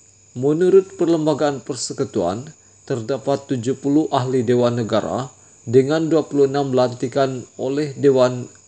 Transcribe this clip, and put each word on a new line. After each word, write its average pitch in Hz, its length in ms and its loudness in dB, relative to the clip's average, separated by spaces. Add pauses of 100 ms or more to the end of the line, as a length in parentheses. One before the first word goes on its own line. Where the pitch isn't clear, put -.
(340)
Menurut 175 640 2
Perlembagaan 151 640 0
Persekutuan, 120 880 -6 (400)
terdapat 135 640 -4
tujuh 127 240 -4
puluh 143 320 0
ahli 131 320 0
Dewan 120 400 2
Negara 104 480 -2 (320)
dengan 143 480 2
dua 151 160 2
puluh 139 240 2
enam 139 240 -2
lantikan 127 800 -2
oleh 139 400 -4
Dewan 127 560 2 (180)